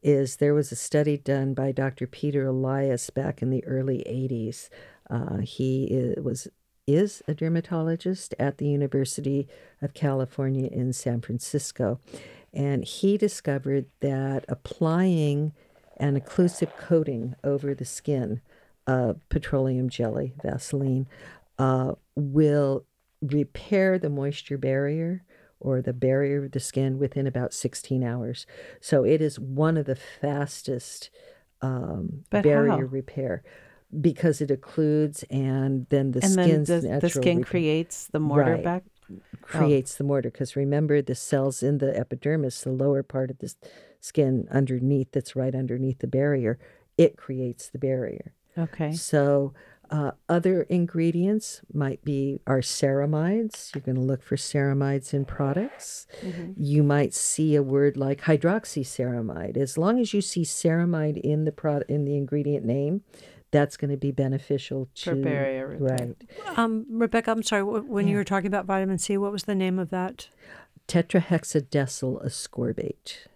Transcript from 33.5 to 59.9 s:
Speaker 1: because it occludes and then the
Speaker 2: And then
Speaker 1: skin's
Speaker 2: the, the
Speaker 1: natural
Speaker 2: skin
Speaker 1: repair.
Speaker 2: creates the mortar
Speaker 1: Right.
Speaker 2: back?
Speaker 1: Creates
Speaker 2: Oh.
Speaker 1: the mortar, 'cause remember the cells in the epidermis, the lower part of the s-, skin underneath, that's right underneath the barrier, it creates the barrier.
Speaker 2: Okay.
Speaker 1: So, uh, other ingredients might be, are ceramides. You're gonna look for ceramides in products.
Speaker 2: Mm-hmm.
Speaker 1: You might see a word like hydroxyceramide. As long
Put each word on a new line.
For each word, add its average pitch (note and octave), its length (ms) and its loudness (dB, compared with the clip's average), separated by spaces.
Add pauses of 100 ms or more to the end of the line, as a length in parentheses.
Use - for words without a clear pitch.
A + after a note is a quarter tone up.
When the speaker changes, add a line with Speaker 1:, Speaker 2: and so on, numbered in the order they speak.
Speaker 1:
because D#3+ 420 2
it C#3+ 80 -2
occludes D3+ 800 0
and C3+ 580 0
then C#3 240 2
the B2+ 100 0
Speaker 2:
And F#3+ 120 6
then F#3 140 4
Speaker 1:
skin's D#3 200 4
Speaker 2:
the, E3+ 120 4
the - 80 -2
Speaker 1:
natural C#3+ 220 2
Speaker 2:
skin D#3 280 0
Speaker 1:
repair. - 120 -2
Speaker 2:
creates E3 580 0
the D3+ 120 -2
mortar D3 320 4
Speaker 1:
Right. E3 120 -2
Speaker 2:
back? F3 200 -2 (560)
Speaker 1:
Creates D3 540 2
Speaker 2:
Oh. - 40 -12
Speaker 1:
the C#3+ 60 -2
mortar, C3+ 260 0
'cause - 260 -8
remember D3 440 2
the C#3 140 -4
cells C3+ 480 0
in C#3 160 2
the C3+ 180 0
epidermis, C3+ 680 -2
the C3 80 -2
lower C3+ 300 2
part C3 280 -4
of C3 80 -12
the - 80 -10
s-, - 100 -12 (440)
skin C3 500 2
underneath, C3 640 2
that's - 240 -4
right C3 180 0
underneath C3 460 -2
the - 80 -2
barrier, C3 500 2 (400)
it E3+ 180 6
creates B2+ 520 -6
the B2+ 100 -12
barrier. C3 560 -4 (240)
Speaker 2:
Okay. D#3+ 340 -4
Speaker 1:
So, C#3+ 640 2 (360)
uh, D3 200 0 (180)
other F3 340 2
ingredients F3 960 0 (120)
might C#3 320 -2
be, C#3 440 -2
are C3+ 120 4
ceramides. D3+ 1120 0
You're C#3 100 -6
gonna C3 220 -2
look C3 200 -2
for - 120 -2
ceramides C#3 760 0
in C#3 100 0
products. - 840 -4 (140)
Speaker 2:
Mm-hmm. F3 340 -8
Speaker 1:
You D3 260 4
might C#3+ 320 4
see D#3 400 2
a C#3+ 80 6
word C#3 340 4
like C#3 260 0
hydroxyceramide. B2+ 1300 0
As C3+ 220 0
long A3 220 2